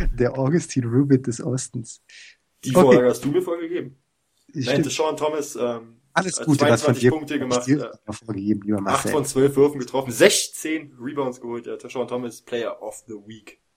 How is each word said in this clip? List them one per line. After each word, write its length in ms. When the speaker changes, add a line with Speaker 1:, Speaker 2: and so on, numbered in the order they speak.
Speaker 1:
Der 220
Augustin 460
Rubit 420
des 160
Ostens. 580
Speaker 2:
Die 60
Speaker 1:
Okay. 100
Speaker 2:
Vorlage 300
hast 160
du 40
mir 120
vorgegeben. 560
Speaker 1:
Stimmt. 180
Speaker 2:
Nein, 160
Tashawn 340
Thomas, 420
ähm, 380
Speaker 1:
Alles 260
Speaker 2:
äh, 60
Speaker 1:
Gute, 160
was 200
von 140
Speaker 2:
zweiundzwanzig 60
Speaker 1:
dir 100
Speaker 2:
Punkte 280
Speaker 1:
passiert, 420
Speaker 2:
gemacht, 260
äh, 60
Speaker 1:
vorgegeben, 500
lieber 160
Marcel. 300
Speaker 2:
acht 0
von 160
zwölf 320
Würfen 220
getroffen, 320
sechzehn 840
Rebounds 440
geholt, 260
äh, 100
Tashawn 300
Thomas, 340
Player 400
of 260
the 80
Week. 320